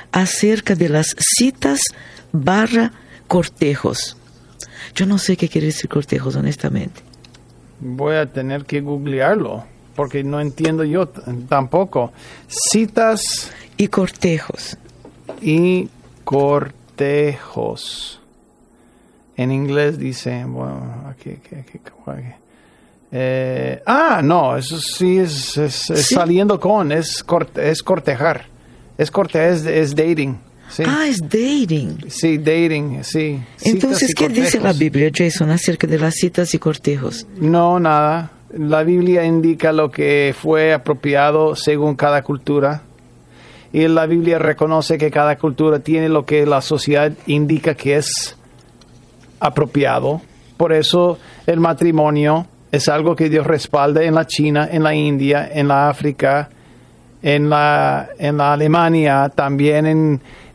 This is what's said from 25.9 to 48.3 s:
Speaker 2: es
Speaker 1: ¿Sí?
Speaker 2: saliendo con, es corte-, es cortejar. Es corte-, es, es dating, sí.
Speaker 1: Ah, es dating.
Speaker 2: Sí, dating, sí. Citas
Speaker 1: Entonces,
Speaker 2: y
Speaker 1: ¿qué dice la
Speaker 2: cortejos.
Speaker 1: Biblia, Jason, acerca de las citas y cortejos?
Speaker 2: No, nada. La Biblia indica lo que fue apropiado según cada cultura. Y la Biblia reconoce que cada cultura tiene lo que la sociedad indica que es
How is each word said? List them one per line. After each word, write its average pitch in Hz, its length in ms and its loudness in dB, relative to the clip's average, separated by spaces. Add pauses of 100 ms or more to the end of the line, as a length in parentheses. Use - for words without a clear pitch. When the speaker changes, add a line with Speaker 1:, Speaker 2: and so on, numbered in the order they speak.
Speaker 2:
es 151 160 0
Speaker 1:
¿Sí? - 80 2
Speaker 2:
saliendo 185 460 2
con, 185 320 2
es 156 320 -4
corte-, 156 460 -2
es 160 120 -2
cortejar. 151 640 -2 (500)
Es 151 140 -2
corte-, 170 400 0
es, 160 160 0
es 156 280 0
dating, 151 440 0 (320)
sí. - 160 -4
Speaker 1:
Ah, 302 200 0
es 254 140 0
dating. 165 800 -2 (100)
Speaker 2:
Sí, 160 300 -2
dating, 151 640 0
sí. 156 340 -4 (180)
Citas - 180 0
Speaker 1:
Entonces, 269 360 0
Speaker 2:
y 156 40 -4
Speaker 1:
¿qué - 140 0
dice 254 300 2
la 202 140 0
Speaker 2:
cortejos. 151 60 -2
Speaker 1:
Biblia, 151 360 2
Jason, 165 360 0
acerca 165 360 0
de 156 120 0
las 160 160 0
citas 175 400 -2
y 156 40 0
cortejos? 147 680 -4 (120)
Speaker 2:
No, 170 420 4
nada. 156 500 2 (260)
La 156 260 0
Biblia 180 420 2
indica 165 480 2
lo 156 180 0
que 143 480 0
fue 156 360 2
apropiado 147 840 2
según 147 400 0
cada 147 260 2
cultura. 143 600 -2 (920)
Y 160 140 4
la 160 160 4
Biblia 165 340 2
reconoce 156 600 0
que 151 120 0
cada 147 260 2
cultura 151 440 0
tiene 160 300 0
lo 151 160 0
que 151 180 2
la 147 160 2
sociedad 147 520 0 (140)
indica 151 480 0
que 143 220 0
es - 400 -4 (1040)